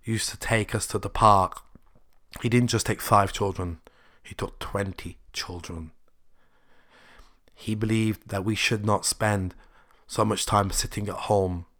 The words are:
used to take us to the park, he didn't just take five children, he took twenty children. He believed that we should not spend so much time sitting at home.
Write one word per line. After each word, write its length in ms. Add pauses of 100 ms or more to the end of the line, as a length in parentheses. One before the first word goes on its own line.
used 260
to 80
take 360
us 140
to 120
the 100
park, 520 (800)
he 80
didn't 200
just 160
take 160
five 320
children, 460 (440)
he 100
took 260
twenty 580 (160)
children. 580 (1600)
He 220
believed 540
that 160
we 100
should 300
not 200
spend 480 (540)
so 180
much 200
time 260
sitting 380
at 60
home. 500 (140)